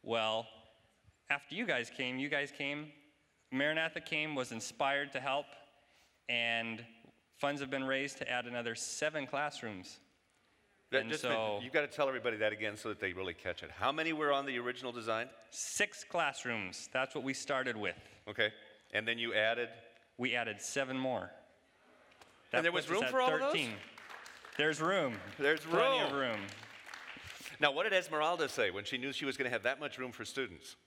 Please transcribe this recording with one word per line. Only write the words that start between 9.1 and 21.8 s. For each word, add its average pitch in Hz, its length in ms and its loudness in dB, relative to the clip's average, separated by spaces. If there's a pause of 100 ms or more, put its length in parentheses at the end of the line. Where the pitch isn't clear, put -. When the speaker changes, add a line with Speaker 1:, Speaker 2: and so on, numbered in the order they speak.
Speaker 1:
classrooms. 123 760 -4 (920)
Speaker 2:
That 131 100 6
Speaker 1:
And 113 100 -4
Speaker 2:
just 151 120 -2
Speaker 1:
so 113 380 2
Speaker 2:
you've 127 120 -8
gotta 147 160 4
tell 147 180 2
everybody 123 300 0
that 107 160 4
again 107 240 -2
so 110 140 -6
that 101 100 -4
they 95 120 0
really 90 220 -4
catch 87 300 -4
it. 78 80 -12
How 117 180 0
many 160 220 0
were 151 180 2
on 139 160 2
the 131 140 -2
original 123 320 -4
design? 113 360 0 (220)
Speaker 1:
Six - 540 -2
classrooms. 120 880 -2
That's 131 240 0
what 127 80 -4
we 131 100 0
started 131 420 0
with. 98 200 -2 (320)
Speaker 2:
Okay. 107 240 2 (400)
And 110 160 0
then 117 100 0
you 117 160 0
added? 117 360 4 (480)
Speaker 1:
We 123 180 2
added 113 260 -2
seven 131 340 0
more. 127 260 0
Speaker 2:
And 87 80 -8 (1300)